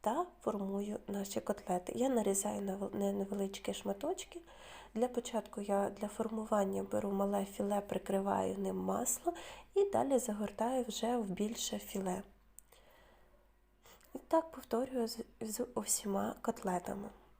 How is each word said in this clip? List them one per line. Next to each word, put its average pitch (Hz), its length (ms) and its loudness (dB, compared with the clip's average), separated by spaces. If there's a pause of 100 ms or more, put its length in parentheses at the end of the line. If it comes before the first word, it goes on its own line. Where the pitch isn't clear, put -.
та 285 200 2 (160)
формую 202 640 -2
наші 202 340 -4
котлети. 185 540 -2
Я 254 140 2
нарізаю 208 520 2
на 196 160 -2
вел-, 202 180 -4
на 202 160 2
невеличкі 196 600 -2
шматочки. 285 680 -4 (520)
Для 233 140 2
початку 233 540 -4
я 202 280 4
для 202 180 -4
формування 214 760 0
беру 208 280 0
мале 196 340 2
філе, 202 360 0
прикриваю 196 760 0
ним 190 200 0
масло 196 560 0 (420)
і 403 140 6
далі 262 300 6
загортаю 220 680 0
вже 233 300 0
в 226 80 0
більше 208 540 -2
філе. 190 420 -2 (1900)
І - 20 -8
так 320 340 2
повторюю 254 560 0
з, 233 120 -6 (220)
з 220 240 -2 (100)
усіма 202 640 0
котлетами. 196 680 -2 (300)